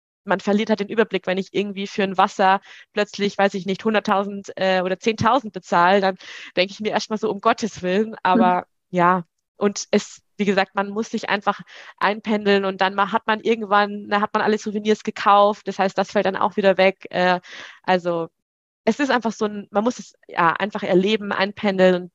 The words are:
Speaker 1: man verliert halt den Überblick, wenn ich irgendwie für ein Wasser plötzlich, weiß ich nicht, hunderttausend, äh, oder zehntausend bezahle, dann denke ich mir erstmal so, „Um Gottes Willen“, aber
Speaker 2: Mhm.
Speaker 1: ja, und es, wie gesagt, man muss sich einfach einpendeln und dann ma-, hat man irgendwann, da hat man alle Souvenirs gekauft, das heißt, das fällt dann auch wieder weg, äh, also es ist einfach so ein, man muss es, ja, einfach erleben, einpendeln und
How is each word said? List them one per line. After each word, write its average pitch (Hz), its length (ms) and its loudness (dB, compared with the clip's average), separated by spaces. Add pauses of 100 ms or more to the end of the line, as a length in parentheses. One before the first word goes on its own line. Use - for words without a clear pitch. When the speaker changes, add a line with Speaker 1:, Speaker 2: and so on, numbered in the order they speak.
(260)
Speaker 1:
man 190 140 0
verliert 208 300 0
halt 214 100 0
den 202 100 -6
Überblick, 202 380 -2
wenn 185 100 -2
ich 190 160 -6
irgendwie 196 340 -4
für 202 160 -4
ein 190 140 -4
Wasser 196 440 2 (320)
plötzlich, 202 440 -2
weiß 196 180 2
ich 180 100 -6
nicht, 190 200 -4
hunderttausend, 202 720 -2
äh, 185 260 0
oder 185 180 -4
zehntausend 226 540 0
bezahle, 185 480 2
dann 190 160 0 (400)
denke 190 160 0
ich - 60 -16
mir 214 120 -4
erstmal 220 280 -4
so, 214 120 -2
„Um 202 100 -8
Gottes 226 400 -2
Willen“, 208 420 -2
aber 180 420 2
Speaker 2:
Mhm. - 80 -20 (160)
Speaker 1:
ja, 180 360 2 (320)
und 202 340 -2
es, - 300 -2 (160)
wie 208 80 -2
gesagt, 190 300 0
man 202 140 -2
muss 208 220 -6
sich - 180 -6
einfach 202 320 -2 (360)
einpendeln 208 680 0
und 190 160 -2
dann 190 140 0
ma-, 196 160 0
hat 226 160 -2
man 220 140 0
irgendwann, 208 680 0
da 208 120 0
hat 214 120 -2
man 214 100 2
alle 214 140 2
Souvenirs 214 460 -2
gekauft, 202 640 2
das 196 120 -4
heißt, 190 180 0
das 196 140 -2
fällt 196 140 0
dann 190 120 -2
auch - 200 -2
wieder 190 200 4
weg, 190 340 2
äh, 180 280 2 (440)
also 170 460 0 (560)
es 220 140 0
ist 277 120 0
einfach 226 220 0
so 220 120 -4
ein, 208 260 -8
man 208 120 0
muss 247 160 -2
es, - 140 -18 (140)
ja, 165 260 0
einfach 208 300 -6
erleben, 202 500 2
einpendeln 190 640 2
und 180 200 -6